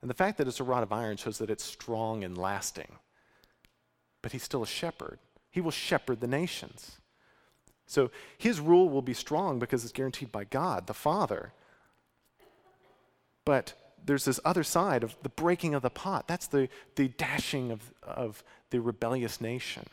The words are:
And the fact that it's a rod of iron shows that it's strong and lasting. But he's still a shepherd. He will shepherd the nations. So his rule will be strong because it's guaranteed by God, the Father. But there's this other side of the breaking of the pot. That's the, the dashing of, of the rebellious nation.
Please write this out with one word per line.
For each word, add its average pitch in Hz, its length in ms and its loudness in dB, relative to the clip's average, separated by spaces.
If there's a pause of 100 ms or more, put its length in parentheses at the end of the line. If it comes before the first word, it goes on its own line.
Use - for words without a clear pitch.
And 123 100 -6
the 123 40 0
fact 202 240 2
that 139 100 2
it's 123 100 -6
a 135 60 -2
rod 127 180 2
of 101 100 -2
iron 107 240 -2
shows 107 220 -8
that 110 120 -4
it's 107 120 -4
strong 110 640 -4
and 90 120 -8
lasting. 95 640 -6 (1200)
But 120 100 -8
he's 127 100 -8
still 123 220 -2
a - 20 -8
shepherd. - 540 -6 (320)
He 180 80 0
will 165 100 0
shepherd 131 500 0
the 120 60 -4
nations. - 720 -4 (880)
So 131 240 4 (260)
his 220 220 2
rule 175 300 8
will 139 140 2
be 127 120 -2
strong 151 460 0
because 120 240 0
it's 117 80 -12
guaranteed 131 400 -4
by 104 120 -4
God, 127 440 -2
the 107 60 -4
Father. 156 580 0 (1900)
But 135 300 4 (300)
there's 139 200 2
this 131 200 2
other 170 200 4
side 170 400 2
of 110 180 -6
the 135 60 -4
breaking 170 460 0
of 135 80 0
the 127 80 2
pot. - 360 -4
That's 175 220 -4
the, 135 200 2 (280)
the 139 100 4
dashing 131 640 -2
of, 110 320 -10
of 110 400 -6 (280)
the 123 100 2
rebellious 117 600 -2
nation. 117 520 -6